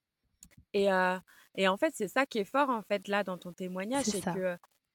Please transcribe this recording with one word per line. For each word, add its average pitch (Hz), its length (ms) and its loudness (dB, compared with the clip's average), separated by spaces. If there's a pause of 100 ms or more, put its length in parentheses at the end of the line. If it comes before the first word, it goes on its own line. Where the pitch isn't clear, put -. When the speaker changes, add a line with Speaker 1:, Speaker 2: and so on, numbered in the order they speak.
(720)
Speaker 1:
Et, 196 180 4
heu, 185 280 2 (360)
et 190 120 2
en 190 100 2
fait, 311 180 2
c'est 202 120 -4
ça 262 200 2
qui - 100 -6
est 196 80 0
fort, 269 240 0
en 226 140 -2
fait, 202 240 -2
là, 202 160 0
dans 185 160 -6
ton 180 140 -14
témoignage, 196 520 -4
Speaker 2:
C'est 220 60 0
Speaker 1:
c'est 202 100 -2
Speaker 2:
ça. 170 120 -2
Speaker 1:
que, 185 60 -2
heu, 180 180 -2 (380)